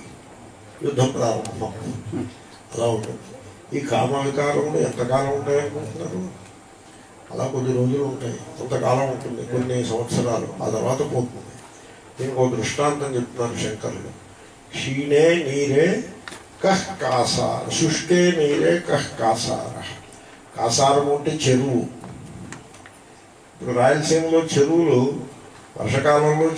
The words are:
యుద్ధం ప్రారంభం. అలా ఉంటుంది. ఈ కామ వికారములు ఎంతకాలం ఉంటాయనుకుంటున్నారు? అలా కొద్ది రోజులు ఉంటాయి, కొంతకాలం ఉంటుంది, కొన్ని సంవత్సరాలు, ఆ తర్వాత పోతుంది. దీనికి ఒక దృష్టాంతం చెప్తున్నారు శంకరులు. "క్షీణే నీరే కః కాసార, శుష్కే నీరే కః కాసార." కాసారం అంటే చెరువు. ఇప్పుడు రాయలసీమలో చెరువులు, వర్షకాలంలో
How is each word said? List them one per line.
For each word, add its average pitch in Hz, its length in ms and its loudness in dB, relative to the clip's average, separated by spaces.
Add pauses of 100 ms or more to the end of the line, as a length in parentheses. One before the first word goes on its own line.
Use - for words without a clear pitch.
(840)
యుద్ధం - 240 2
ప్రారంభం. - 680 -4 (1000)
అలా 117 120 0
ఉంటుంది. 113 320 -2 (600)
ఈ - 20 -2
కామ 127 460 0
వికారములు 143 520 0
ఎంతకాలం 131 540 0
ఉంటాయనుకుంటున్నారు? 147 960 -4 (1040)
అలా - 140 -2
కొద్ది 127 260 -2
రోజులు 127 320 2
ఉంటాయి, 123 300 -6 (240)
కొంతకాలం 131 520 0
ఉంటుంది, 120 360 -8
కొన్ని 123 380 -2
సంవత్సరాలు, 113 760 -2
ఆ 107 80 -2
తర్వాత 107 280 -2
పోతుంది. 123 440 -4 (800)
దీనికి 131 180 -4
ఒక 127 160 4
దృష్టాంతం 143 600 -2
చెప్తున్నారు 120 440 -4
శంకరులు. 104 500 -6 (640)
"క్షీణే 143 640 2
నీరే 147 680 2 (600)
కః - 360 2
కాసార, 127 720 0
శుష్కే 180 600 4
నీరే 165 580 2
కః - 320 -2
కాసార." - 600 -2 (760)
కాసారం 143 580 4
అంటే 147 220 -2 (100)
చెరువు. 127 540 2 (1600)
ఇప్పుడు 123 160 -2
రాయలసీమలో 160 640 4
చెరువులు, 143 960 4 (480)
వర్షకాలంలో 151 760 4